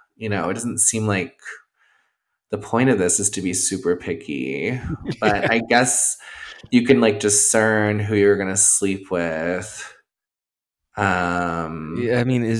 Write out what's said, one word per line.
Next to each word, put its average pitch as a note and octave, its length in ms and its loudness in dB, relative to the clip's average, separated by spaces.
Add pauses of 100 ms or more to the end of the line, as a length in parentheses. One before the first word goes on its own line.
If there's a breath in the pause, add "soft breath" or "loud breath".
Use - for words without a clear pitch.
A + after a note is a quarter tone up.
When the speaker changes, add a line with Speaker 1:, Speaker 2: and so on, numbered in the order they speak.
(180 loud breath)
Speaker 1:
you A2 120 -8
know, F2+ 200 -2
it F#2+ 40 -2
doesn't A2+ 280 -6
seem A2 260 0
like F#2 320 -2 (1120)
the G#2 80 -4
point A#2+ 320 2
of G#2 80 2
this F2+ 200 2
is G2 120 -2
to F#2+ 100 -6
be F2+ 140 -2
super F2+ 400 -2
picky, D2+ 840 -6 (200)
Speaker 2:
<laughs> - 200 -8
Speaker 1:
but G#2 300 2
I A2+ 200 2
guess - 480 2 (520 loud breath)
you A#2+ 160 4
can, B2 160 6
like, G#2 180 4
discern G#2+ 800 2
who G#2 160 0
you're G2+ 220 6
gonna F#2+ 200 -2
sleep G2 520 0
with. F2 840 -4 (1000)
Um, F2 1040 -2
Speaker 2:
Yeah, A#2+ 200 0
I A#2+ 40 2
mean, B2 200 0
it A2+ 160 0